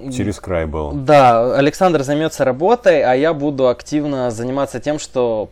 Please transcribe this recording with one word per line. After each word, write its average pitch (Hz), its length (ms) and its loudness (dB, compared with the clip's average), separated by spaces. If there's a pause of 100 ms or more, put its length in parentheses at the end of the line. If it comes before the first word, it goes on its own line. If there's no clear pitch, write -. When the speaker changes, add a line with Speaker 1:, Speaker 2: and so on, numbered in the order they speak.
(140)
Speaker 1:
через 101 280 -4
край 85 240 -4
был. 76 260 -6
Speaker 2:
Да, 127 640 4
Александр 151 460 2
займется 147 400 -2
работой, 160 580 2
а 123 120 2
я 151 200 2
буду 139 360 0
активно 139 600 -4
заниматься 127 520 -4
тем, 147 180 -4
что 113 520 -4